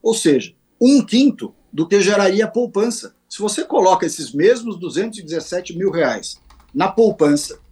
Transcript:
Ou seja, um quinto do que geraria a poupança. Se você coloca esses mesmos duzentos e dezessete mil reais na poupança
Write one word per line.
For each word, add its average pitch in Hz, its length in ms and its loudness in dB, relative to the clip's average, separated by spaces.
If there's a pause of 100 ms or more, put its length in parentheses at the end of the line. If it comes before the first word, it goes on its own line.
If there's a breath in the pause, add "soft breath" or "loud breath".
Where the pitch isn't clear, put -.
Ou 226 120 0
seja, 147 400 0 (260)
um 262 240 6
quinto 247 520 0 (160)
do 160 160 -4
que 196 140 2
geraria 202 440 2
a - 20 -8
poupança. 220 680 -4 (120)
Se - 120 -18
você 208 240 -4
coloca 185 420 2
esses 143 260 -8
mesmos 208 480 0
duzentos 180 380 -6
e 196 60 -16
dezessete 170 520 -8
mil 185 140 -2
reais 127 500 -4 (340)
na 165 140 0
poupança 156 720 0 (120)